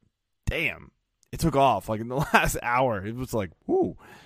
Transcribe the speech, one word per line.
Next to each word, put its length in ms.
damn, 440
it 80
took 160
off. 340
Like, 120
in 80
the 80
<laughs> 180
last 260
hour, 460
it 80
was 180
like, 180
whoo, 280